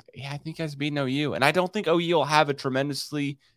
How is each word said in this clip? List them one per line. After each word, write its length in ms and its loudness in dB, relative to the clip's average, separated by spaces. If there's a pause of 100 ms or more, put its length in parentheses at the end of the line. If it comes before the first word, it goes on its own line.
(140)
Yeah, 180 -12
I 60 -8
think 200 -12
you 60 -6
guys 100 -6
beat 240 -4
O 80 0
U. 280 -2
And 100 -2
I 80 6
don't 200 2
think 160 -4
O 100 4
U 180 2
will 100 2
have 240 6
a 40 0
tremendously 840 -4 (200)